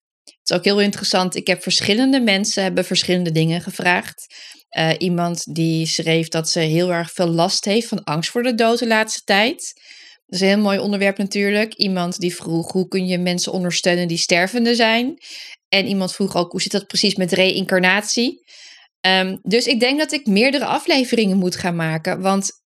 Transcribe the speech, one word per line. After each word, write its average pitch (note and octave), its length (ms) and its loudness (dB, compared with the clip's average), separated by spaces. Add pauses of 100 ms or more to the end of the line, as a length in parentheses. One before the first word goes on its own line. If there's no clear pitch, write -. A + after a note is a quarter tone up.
(240)
Het - 260 -10
is F3 60 2
ook F3 80 -2
heel G3+ 180 4
interessant. G3 540 0
Ik - 120 -4
heb F3+ 140 0
verschillende B3 600 2
mensen G3+ 420 0
hebben F#3 220 0
verschillende F3+ 460 0
dingen D#3+ 300 2
gevraagd. F#3 640 -4 (420)
Eh, D#3+ 300 0
iemand E3+ 580 -2
die E3 300 0
schreef D#3+ 420 0
dat D#3+ 220 -4
ze F3+ 100 -2
heel E3+ 340 2
erg E3+ 180 -4
veel F3 160 0
last E3+ 380 0
heeft A3+ 220 0
van - 160 -6
angst D#3+ 260 -4
voor A#3+ 140 -2
de B3 120 0
dood A3+ 240 2
de A#3+ 80 -2
laatste A3 360 0
tijd. A3 500 0 (520)
Dat - 100 -14
is F3+ 60 -2
een F#3+ 60 4
heel G3+ 100 4
mooi G3 220 2
onderwerp G3 380 0
natuurlijk. G3+ 560 0
Iemand F3+ 460 -2
die F3 160 -2
vroeg, E3 360 -4
"Hoe F#3 160 0
kun F#3+ 180 -2
je F#3 120 0
mensen F3+ 340 -2
ondersteunen F3 560 0
die E3+ 100 -2
stervende A#3 580 2
zijn?" A#3 420 2 (500)
En G3 200 2
iemand F#3+ 260 -2
vroeg G3 220 -2
ook, F3 160 0
"Hoe F#3 100 -6
zit - 100 -4
dat G3 160 -2
precies G3 280 0
met F#3 160 0
reïncarnatie?" F#3+ 1120 0 (540)
Ehm, F#3 420 2
dus A3+ 240 2
ik A#3+ 140 2
denk C4 200 2
dat D4+ 120 -2
ik C#4+ 140 -4
meerdere A#3+ 400 2
afleveringen A#3+ 720 0
moet F3+ 180 0
gaan F3 200 -4
maken, E3 460 -2
want G3 300 0 (280)